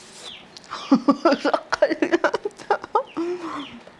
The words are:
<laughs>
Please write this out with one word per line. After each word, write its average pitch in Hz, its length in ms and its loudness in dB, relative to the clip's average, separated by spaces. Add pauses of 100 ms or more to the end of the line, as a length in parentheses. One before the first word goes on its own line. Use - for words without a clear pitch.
(880)
<laughs> 285 380 4 (2750)